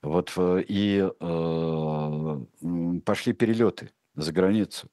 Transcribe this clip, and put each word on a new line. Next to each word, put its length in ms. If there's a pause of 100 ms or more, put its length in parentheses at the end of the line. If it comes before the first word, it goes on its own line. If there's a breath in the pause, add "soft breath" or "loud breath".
вот 340
в, 300
и, 420 (100)
э, 60 (1400)
м, 420
пошли 280
перелеты 580 (240)
за 180
границу. 600